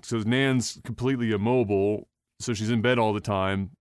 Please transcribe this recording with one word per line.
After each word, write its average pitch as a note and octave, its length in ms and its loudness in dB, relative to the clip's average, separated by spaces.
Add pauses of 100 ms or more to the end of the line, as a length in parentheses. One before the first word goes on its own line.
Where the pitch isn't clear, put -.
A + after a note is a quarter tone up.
So A#2 160 -4
Nan's B2+ 640 0
completely A#2+ 480 -2
immobile, G#2 760 0 (320)
so A#2+ 140 -4
she's G#2+ 160 -4
in A#2 120 2
bed B2 180 2
all A2 140 2
the G#2 60 -2
time. G2 600 -2